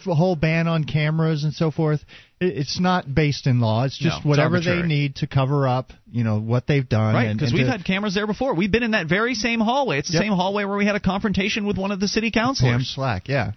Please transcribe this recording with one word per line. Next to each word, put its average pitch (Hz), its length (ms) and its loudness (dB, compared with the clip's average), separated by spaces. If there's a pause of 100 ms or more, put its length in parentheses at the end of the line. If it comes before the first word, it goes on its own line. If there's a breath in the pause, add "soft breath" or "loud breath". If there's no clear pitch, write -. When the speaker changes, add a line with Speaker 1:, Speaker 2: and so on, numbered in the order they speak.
Speaker 1:
f-, 180 160 -2
whole 180 180 4
ban 160 320 0
on 165 160 0
cameras 156 640 0
and 151 100 -2
so 160 160 0
forth, 151 340 0 (360 loud breath)
it, 180 160 0
it's 143 240 -4
not 180 340 0
based 147 320 0
in 123 140 4
law. 113 240 2
It's 135 120 -4
just 165 180 0
Speaker 2:
No, - 20 -6
it's - 80 -6
Speaker 1:
whatever 151 360 4
they 170 100 0
Speaker 2:
arbitrary. 175 180 0
Speaker 1:
need 143 280 0
to 151 120 -4
cover 135 400 0
up, 127 240 -2 (180)
you 120 140 0
know, 107 160 0
what 113 260 -2
they've 139 220 0
done. 110 260 2
Speaker 2:
Right, 107 140 2
Speaker 1:
and, 107 100 -2
Speaker 2:
'cause 120 120 0
Speaker 1:
and - 80 2
Speaker 2:
we've 131 80 2
Speaker 1:
to - 40 0
Speaker 2:
had 185 140 -4
cameras 190 300 -2
there 208 120 -2
before. 254 280 -2
We've 180 180 0
been 233 100 2
in 233 80 0
that 202 160 0
very 220 300 0
same 226 240 -2
hallway. 226 400 0
It's - 80 -6
the 170 60 -4
Speaker 1:
Yep. 165 100 2
Speaker 2:
same 214 80 0
hallway 196 320 0
where 196 120 -4
we 202 100 0
had 208 100 0
a 202 40 -4
confrontation 196 640 -2
with 196 120 -2
one 196 140 -4
of 190 80 -6
the 202 80 0
city 220 240 -2
councilors. 220 400 2
Speaker 1:
Pam 123 100 0
Slack, 127 460 -4
yeah. 123 280 -2